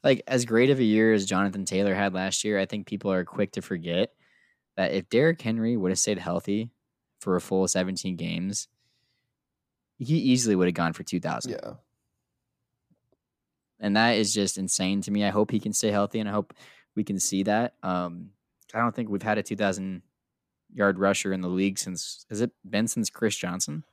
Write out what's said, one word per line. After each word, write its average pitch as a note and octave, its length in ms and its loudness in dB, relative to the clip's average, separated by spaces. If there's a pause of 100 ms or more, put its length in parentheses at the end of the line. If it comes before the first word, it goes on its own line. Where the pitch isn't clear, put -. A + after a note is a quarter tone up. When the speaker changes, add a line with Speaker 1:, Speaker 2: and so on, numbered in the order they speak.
Speaker 1:
Like, C3+ 240 6
as B2 180 0
great A#2 240 6
of C3+ 100 4
a B2 40 4
year A2 300 6
as G2 120 2
Jonathan G2 400 0
Taylor G2 280 0
had G2 200 0
last F#2+ 300 -2
year, G#2 160 0
I F#2+ 60 2
think G#2 220 -8
people G2+ 240 -4
are F#2 140 2
quick G2 280 -2
to G2+ 80 -6
forget F2 520 -2 (600)
that F#2+ 160 0
if F#2+ 180 -4
Derrick D#3+ 320 2
Henry A2+ 360 0
would F#2 140 0
have F#2 80 0
stayed G#2 180 0
healthy G2 540 -4 (480)
for F#2+ 160 0
a F2 60 0
full F#2+ 260 0
seventeen F#2 480 -2
games, E2+ 520 -6 (1300)
he C#3+ 180 0
easily B2 380 4
would F#2 120 4
have F2 60 2
gone E2 200 0
for - 100 -10
two F2+ 160 -4
thousand. F2 320 -6
Speaker 2:
Yeah. - 220 -10 (2000)
Speaker 1:
And G#2 160 2
that A#2 140 6
is G#2 220 2
just G2+ 240 0
insane F#2+ 440 0
to G#2 100 -6
me. G#2 140 2
I G2+ 60 2
hope G#2+ 200 2
he A2 80 0
can G#2+ 140 -4
stay G#2+ 180 0
healthy, G2+ 280 0
and G#2+ 100 -4
I - 20 -4
hope G#2 220 -4 (420)
we G#2 80 -2
can G2 160 -4
see F#2+ 240 0
that. G#2+ 300 0 (100)
Um, F2+ 460 -4 (440)
I A2 60 -4
don't A#2+ 160 0
think A2+ 140 -6
we've G2+ 120 -2
had G#2+ 160 0
a G2+ 60 -2
two G#2 140 -6
thousand F#2+ 460 -2 (720)
yard G2 260 2
rusher G2 340 2
in F#2+ 80 -4
the F2+ 80 -4
league F#2+ 280 0
since, - 520 -10
has G#2+ 100 -8
it A#2+ 120 0 (120)
been G#2 240 -2
since A2 220 -2
Chris - 260 -2
Johnson? F#2+ 580 -6